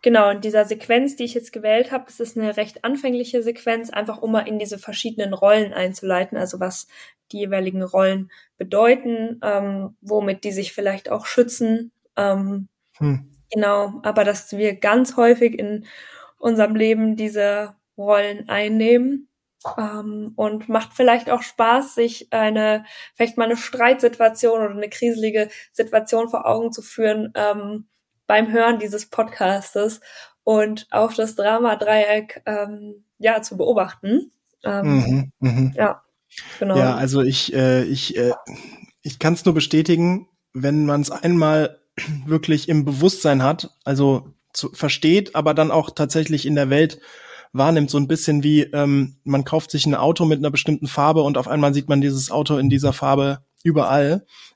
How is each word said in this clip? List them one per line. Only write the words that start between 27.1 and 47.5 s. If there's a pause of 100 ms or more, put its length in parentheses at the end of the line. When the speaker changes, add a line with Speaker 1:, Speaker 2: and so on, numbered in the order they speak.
Speaker 1:
ähm, (400)
beim
Hören
dieses
Podcastes (420)
und
auch
das
Dramadreieck,
ähm, (140)
ja,
zu
beobachten. (320)
Ähm,
Speaker 2:
Mhm,
mhm.
Speaker 1:
ja, (560)
genau.
Speaker 2:
Ja,
also
ich,
äh,
ich,
äh, (720)
ich
kann's
nur
bestätigen, (260)
wenn
man's
einmal (180)
<clears throat>
wirklich
im
Bewusstsein
hat,
also (180)
zu,
versteht,
aber
dann
auch
tatsächlich
in
der
Welt (520)